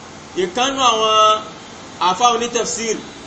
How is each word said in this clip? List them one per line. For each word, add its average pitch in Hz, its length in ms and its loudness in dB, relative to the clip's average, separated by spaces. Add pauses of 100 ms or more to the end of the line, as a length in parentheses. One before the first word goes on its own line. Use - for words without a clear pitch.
(360)
ìkánnú 247 460 -2
àwọn 214 580 4 (600)
àfá 185 340 2
onítafsir, 226 640 -4 (300)